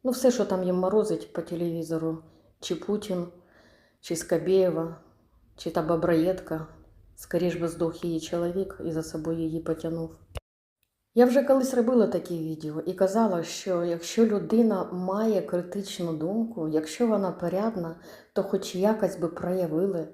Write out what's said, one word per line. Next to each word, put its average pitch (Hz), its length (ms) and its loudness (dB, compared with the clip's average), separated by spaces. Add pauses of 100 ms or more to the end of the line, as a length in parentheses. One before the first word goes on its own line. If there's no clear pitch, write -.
Ну, 254 80 0
все, 247 200 4
що 214 140 0
там 185 180 -2
їм 180 120 2
морозить 185 580 0
по 170 80 -4
телевізору, 165 840 -4 (360)
чи - 160 -4
Путін, 180 520 -4 (760)
чи 170 140 -6
Скабєєва, 165 800 2 (600)
чи - 140 -8
та 170 100 0
бабраєтка. 165 840 2 (480)
Скоріш 170 400 0
би 165 120 -2
здох 165 380 -2
її 165 140 -2
чоловік 175 640 -4
і 170 60 -2
за 160 120 -2
собою 165 360 -4
її 160 200 -2
потягнув. 165 500 -4 (1080)
Я 247 80 10
вже 254 180 4
колись 269 300 4
робила 240 340 4
такі 170 320 -2
відео 156 460 -6
і 185 80 -4
казала, 190 500 2
що 175 400 -2
якщо 175 420 2
людина 208 580 2
має 190 580 0
критичну 180 720 -4
думку, 175 540 -2
якщо 156 400 0
вона 196 240 2
порядна, 175 640 -2 (380)
то 190 100 2
хоч 190 320 -2
якось 208 420 2
би 165 100 -2
проявили, 170 880 -2